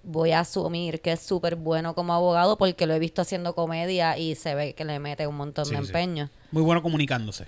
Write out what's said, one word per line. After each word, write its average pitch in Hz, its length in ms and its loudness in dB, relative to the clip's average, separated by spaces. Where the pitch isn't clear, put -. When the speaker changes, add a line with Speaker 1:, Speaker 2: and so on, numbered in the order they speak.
Speaker 1:
voy 165 300 2
a 160 80 4
asumir 170 600 -4
que 170 100 0
es 170 80 0
súper 170 360 -2
bueno 160 380 -2
como 175 200 -2
abogado 175 440 4
porque 180 300 2
lo 160 60 2
he 160 60 2
visto 165 220 -2
haciendo 175 320 -4
comedia 165 640 0
y 160 180 -2
se 151 200 -4
ve 147 180 -2
que 156 120 -8
le 151 140 -4
mete 147 280 -6
un 147 80 -6
montón 143 300 -4
Speaker 2:
Sí, 143 100 -4
Speaker 1:
de 143 60 -2
Speaker 2:
sí. 139 60 -6
Speaker 1:
empeño. 165 420 -2
Speaker 2:
Muy 156 120 2
bueno 170 180 4
comunicándose. 139 680 0